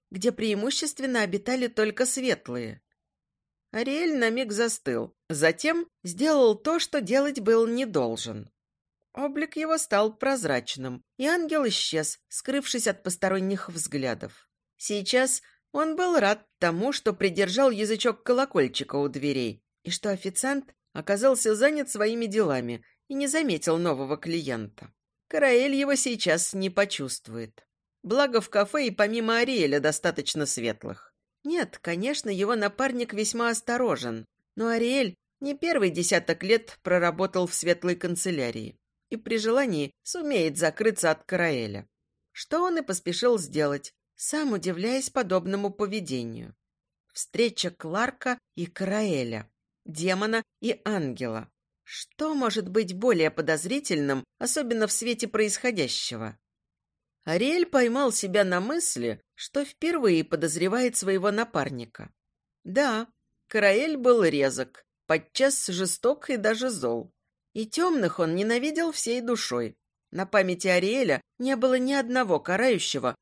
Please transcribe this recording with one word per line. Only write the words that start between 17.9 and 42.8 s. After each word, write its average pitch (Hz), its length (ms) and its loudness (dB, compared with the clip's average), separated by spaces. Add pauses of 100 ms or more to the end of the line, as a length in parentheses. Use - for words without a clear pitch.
колокольчика 247 720 0
у 143 120 0
дверей, 131 560 -4 (200)
и - 60 -10
что 208 200 -4
официант 226 640 -2 (200)
оказался 214 600 2
занят 285 340 2
своими 226 380 0
делами 135 560 0 (240)
и 277 60 -10
не 277 140 -2
заметил 214 500 0
нового 147 380 -2
клиента. 139 800 -6 (340)
Караэль 269 480 4
его 277 200 2
сейчас 208 580 0
не 190 160 -2
почувствует. 127 1000 -6 (360)
Благо 240 380 2
в - 80 -6
кафе 233 380 0
и 214 40 -2
помимо 220 480 0
Ариэля 190 400 2
достаточно 151 680 -2
светлых. - 680 -6 (300)
Нет, 320 380 -4
конечно, 214 480 -4
его 202 260 0
напарник 240 580 -2
весьма 226 360 0
осторожен, 165 760 -2 (300)
но 226 140 -2
Ариэль 233 460 0 (240)
не 277 160 -4
первый 277 340 2
десяток 170 540 0
лет 220 400 0
проработал 180 640 2
в 175 60 -6
светлой 175 420 0
канцелярии 143 840 -4 (300)
и 226 80 -6
при 226 200 -4
желании 220 540 0 (120)
сумеет 220 540 -2
закрыться 165 540 2
от 160 120 -2
Караэля. 127 640 -2 (440)
Что - 320 -2
он 349 140 0
и 311 40 -2